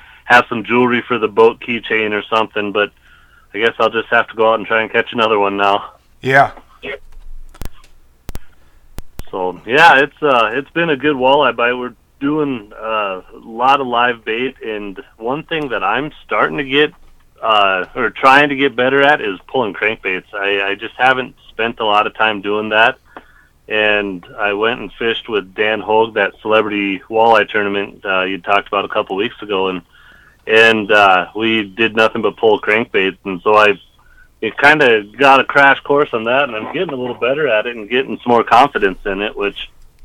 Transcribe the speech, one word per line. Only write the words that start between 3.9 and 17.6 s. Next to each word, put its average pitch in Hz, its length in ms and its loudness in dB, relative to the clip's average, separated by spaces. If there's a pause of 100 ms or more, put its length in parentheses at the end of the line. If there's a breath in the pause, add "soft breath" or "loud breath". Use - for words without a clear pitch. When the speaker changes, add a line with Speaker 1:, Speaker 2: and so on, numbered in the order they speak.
Speaker 1:
have 117 180 0
to - 80 -18
go 113 160 2
out 113 80 0
and 98 80 -10
try 113 140 0
and 110 100 -6
catch 117 220 -2
another 110 260 0
one 101 160 0
now. 101 380 0 (280)
Speaker 2:
Yeah. 135 300 2 (2750)
Speaker 1:
So, 92 340 -4
yeah, 139 340 6
it's, 147 220 0
uh, 123 320 2
it's 135 180 -6
been 170 180 -2
a 147 80 0
good 147 180 0
walleye 131 400 -2
bite. 120 180 0
We're 123 220 -10 (240)
doing, 139 540 -4
uh, 107 480 -6 (120)
a 120 40 -20
lot 123 440 0
of 131 60 -6
live 120 360 -2
bait, 123 380 -6
and 104 400 -10 (160)
one 131 260 -6
thing 156 260 -6
that 104 140 -4
I'm 123 280 -2 (140)
starting 131 320 -2
to 151 60 -4
get, 139 300 0 (480)
uh, 98 440 2 (100)